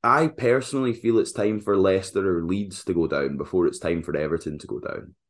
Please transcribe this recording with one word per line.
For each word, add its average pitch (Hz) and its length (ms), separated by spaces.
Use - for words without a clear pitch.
I 147 220
personally 127 640
feel 113 240
it's - 140
time 107 280
for 104 160
Leicester 95 600
or 85 60
Leeds 95 400
to 98 100
go 82 140
down 71 300
before 87 280
it's - 140
time 82 240
for 78 120
Everton 76 440
to - 80
go - 120
down. - 360